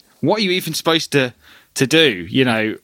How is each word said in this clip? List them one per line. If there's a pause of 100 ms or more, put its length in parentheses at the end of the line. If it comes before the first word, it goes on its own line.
(200)
what
are
you
even
supposed
to, (420)
to
do?
You
know,